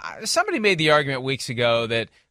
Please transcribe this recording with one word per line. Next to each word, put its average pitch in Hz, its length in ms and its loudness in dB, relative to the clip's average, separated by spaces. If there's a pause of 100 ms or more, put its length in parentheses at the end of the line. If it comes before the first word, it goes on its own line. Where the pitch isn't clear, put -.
uh, 87 240 -12
somebody 359 320 0
made 196 200 2
the 156 120 2
argument 139 320 2
weeks 131 260 -6
ago 117 380 2
that 113 220 -2 (220)